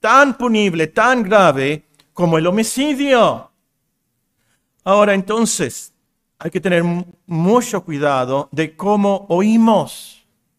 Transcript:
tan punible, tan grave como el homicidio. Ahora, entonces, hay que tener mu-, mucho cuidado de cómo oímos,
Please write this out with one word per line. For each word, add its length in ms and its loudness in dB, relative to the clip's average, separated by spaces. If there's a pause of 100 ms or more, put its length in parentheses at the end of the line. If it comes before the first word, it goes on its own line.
tan 360 4
punible, 500 0
tan 360 0
grave 600 2 (280)
como 240 0
el 80 0
homicidio. 1040 -2 (1300)
Ahora, 300 2
entonces, 800 -4 (460)
hay 120 -10
que 80 -6
tener 240 0
mu-, 220 -4 (200)
mucho 580 -2
cuidado 680 -2
de 240 -6
cómo 540 -2
oímos, 960 0 (340)